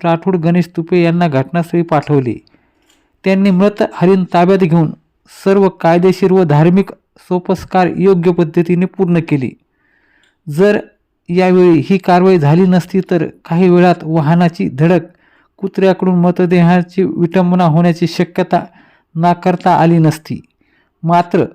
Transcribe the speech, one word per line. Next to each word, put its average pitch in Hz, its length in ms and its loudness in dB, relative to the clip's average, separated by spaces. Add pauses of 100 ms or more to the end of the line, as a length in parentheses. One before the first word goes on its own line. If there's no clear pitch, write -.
राठोड, 170 320 -2
गणेश 170 420 0
तुपे 170 260 0
यांना 170 240 0
घटनास्थळी 170 540 -2
पाठवले. 143 640 -2 (760)
त्यांनी 190 280 0
मृत 202 320 0 (100)
हरिण 190 300 0 (100)
ताब्यात 180 260 2
घेऊन 165 320 0 (540)
सर्व 196 240 2
कायदेशीर 180 640 0
व 190 120 2
धार्मिक 170 460 2 (300)
सोपस्कार 180 680 -4 (100)
योग्य 180 340 0
पद्धतीने 170 540 -2
पूर्ण 175 420 -2
केले. 139 220 -4 (1000)
जर 196 300 0 (500)
यावेळी 180 600 2
ही 190 80 2
कारवाई 180 400 2
झाली 156 240 2
नसती 185 380 0
तर 175 260 -2 (240)
काही 180 200 2
वेळात 175 340 4
वाहनाची 165 680 0
धडक, 165 320 0 (560)
कुत्र्याकडून 185 580 -2
मृतदेहाची 175 880 0
विटंबना 175 600 -2
होण्याची 170 440 0
शक्यता 180 580 -4 (500)
नाकारता 175 600 0
आली 165 220 2
नसती. 156 440 -2 (640)
मात्र 175 520 0